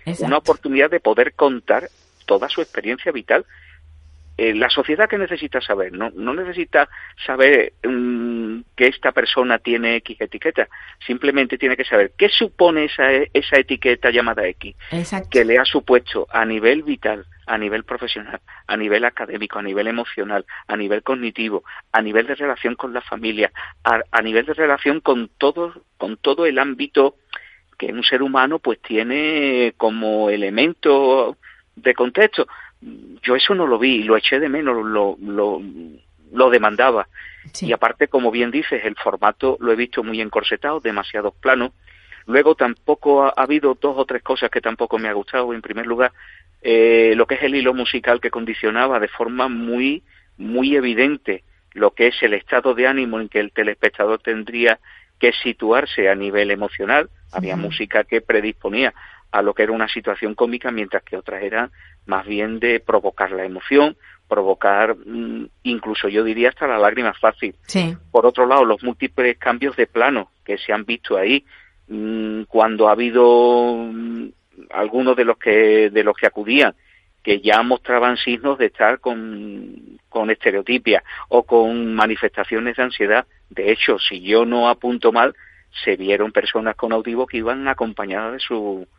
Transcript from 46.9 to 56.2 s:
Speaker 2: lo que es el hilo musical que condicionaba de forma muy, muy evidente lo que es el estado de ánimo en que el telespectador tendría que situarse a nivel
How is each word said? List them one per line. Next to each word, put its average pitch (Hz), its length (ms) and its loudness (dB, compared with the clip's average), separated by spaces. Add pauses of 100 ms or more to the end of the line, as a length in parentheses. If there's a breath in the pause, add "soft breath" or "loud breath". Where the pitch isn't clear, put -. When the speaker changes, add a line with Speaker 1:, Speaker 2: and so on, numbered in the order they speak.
Speaker 2:
lo 117 120 4
que 135 80 -2
es 131 80 -4
el 135 120 0
hilo 127 180 0
musical 120 480 -2
que 117 100 -4
condicionaba 117 680 -2
de 104 80 -2
forma 123 420 -4
muy, 123 540 -4 (340 soft breath)
muy 127 380 -2
evidente 127 680 -2 (300)
lo 104 180 2
que 120 160 2
es 123 160 0
el 107 120 2
estado 127 380 0
de 123 140 2
ánimo 127 320 -2
en 110 100 -6
que 107 100 -2
el 104 120 -2
telespectador 107 680 0
tendría 113 600 -2 (400 soft breath)
que 120 140 4
situarse 117 760 0
a 98 60 4
nivel 101 360 -2